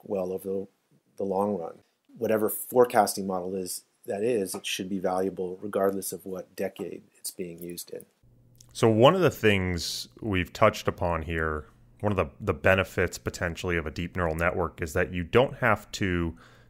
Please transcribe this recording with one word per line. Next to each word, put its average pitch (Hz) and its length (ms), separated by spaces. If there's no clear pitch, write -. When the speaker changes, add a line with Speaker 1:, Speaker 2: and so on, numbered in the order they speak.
Speaker 1:
well 95 280
over 95 160
the, 98 200
the 98 80
long 98 320
run. 82 220
Whatever 107 320
forecasting 113 760
model 92 280
is, 92 300
that 104 180
is, 110 320
it 98 120
should 92 240
be 98 80
valuable 92 640
regardless 98 500
of 90 140
what 92 280
decade 92 460
it's - 120
being 85 320
used 85 260
in. - 160
Speaker 2:
So 117 160
one 120 240
of 190 80
the 147 80
things 92 800
we've 92 320
touched - 340
upon 85 360
here, 80 420
one 104 120
of 95 40
the, 87 100
the 98 100
benefits 92 640
potentially 87 600
of 78 80
a 78 40
deep 87 280
neural 85 160
network 85 480
is 80 100
that 90 220
you 90 100
don't 120 320
have 110 360
to 87 440